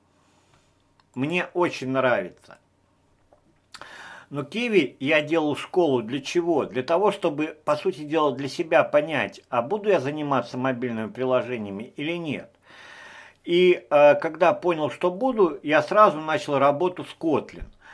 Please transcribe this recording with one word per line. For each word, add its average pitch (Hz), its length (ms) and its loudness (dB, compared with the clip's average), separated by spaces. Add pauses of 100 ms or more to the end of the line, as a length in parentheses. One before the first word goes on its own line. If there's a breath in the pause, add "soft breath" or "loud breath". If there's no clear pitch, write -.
(1160)
Мне 156 360 -2
очень 170 360 -2
нравится. 123 680 -2 (1700 loud breath)
Но 143 120 -8
Kiwi 202 580 0
я 151 220 2
делал 151 340 0
школу 143 460 0
для 117 180 -6
чего? 170 460 0
Для 123 180 -6
того, 185 260 2
чтобы, 160 540 -4
по 147 100 0
сути 151 300 -4
дела, 151 280 0
для 135 160 -8
себя 160 360 2
понять, 147 560 0 (100)
а 123 100 0
буду 202 300 -2
я 180 80 4
заниматься 143 580 -4
мобильными 120 540 -4
приложениями 120 840 -4
или 151 160 -6
нет. 160 360 -8 (920 loud breath)
И, 175 460 2
э, 147 280 8
когда 160 360 2
понял, 156 380 -2
что - 200 -2
буду, 196 520 0
я 151 200 2
сразу 190 380 4
начал 151 380 -2
работу 143 460 0
с - 140 -16
Kotlin. 120 460 -2 (300 loud breath)